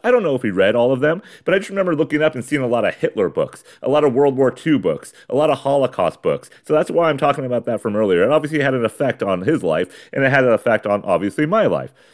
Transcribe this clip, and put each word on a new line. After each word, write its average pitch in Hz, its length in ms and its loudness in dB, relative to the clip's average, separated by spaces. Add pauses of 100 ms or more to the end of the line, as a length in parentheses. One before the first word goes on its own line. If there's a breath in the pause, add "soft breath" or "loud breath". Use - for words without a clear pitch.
I 233 60 0
don't 247 140 2
know 151 100 0
if 127 80 -2
he 110 80 -2
read 95 260 2
all 120 160 2
of 127 100 0
them, 156 200 0 (240 loud breath)
but 170 80 2
I 196 60 2
just 202 100 -8
remember 190 260 -2
looking 147 280 0
up 156 100 2
and 127 100 -8
seeing 143 200 -4
a 123 40 -2
lot 117 160 0
of 90 120 -2
Hitler - 340 -2
books, - 340 -4 (200 loud breath)
a - 60 -2
lot 147 140 2
of 139 100 2
World 135 240 2
War 135 120 2
Two 135 300 0
books, 80 340 -4 (160 loud breath)
a - 60 -4
lot 151 160 2
of 127 80 -2
Holocaust 131 640 -2
books. 85 260 -4 (140 loud breath)
So - 100 -2
that's 151 160 0
why 165 200 2
I'm 147 100 -2
talking 143 260 -2
about 123 200 -4
that 113 140 -4
from 107 160 -4
earlier. 98 280 2
It 120 80 2
obviously 151 300 0
had 135 120 0
an 120 120 -2
effect - 360 -4
on 95 200 -2
his 127 200 -2
life, 85 500 -4
and - 120 -2
it 131 80 2
had 135 140 4
an 120 80 4
effect 110 340 0
on, 101 160 0
obviously, 98 420 0
my 190 220 0
life. 71 260 -4 (200 soft breath)